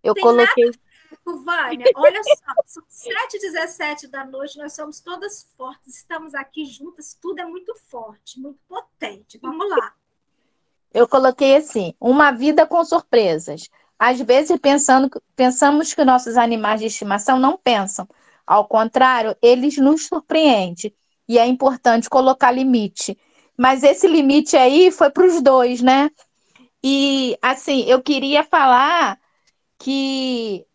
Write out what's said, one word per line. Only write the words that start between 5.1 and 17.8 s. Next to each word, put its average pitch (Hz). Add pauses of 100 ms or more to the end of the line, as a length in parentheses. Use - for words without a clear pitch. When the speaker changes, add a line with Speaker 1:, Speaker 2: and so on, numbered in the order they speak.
Speaker 2:
fortes, 254
estamos 320
aqui 277
juntas, 277
tudo 359
é 359
muito 370 (140)
forte, 226
muito 277 (100)
potente. 220
Vamos 320
lá. 247 (1000)
Speaker 1:
Eu 233
coloquei 269
assim, 240
uma 277
vida 302
com 339
surpresas. 175 (300)
Às 247
vezes 277
pensando, 277 (240)
pensamos 285
que 302
nossos 247
animais 220
de 220
estimação 214
não 277
pensam. 202 (400)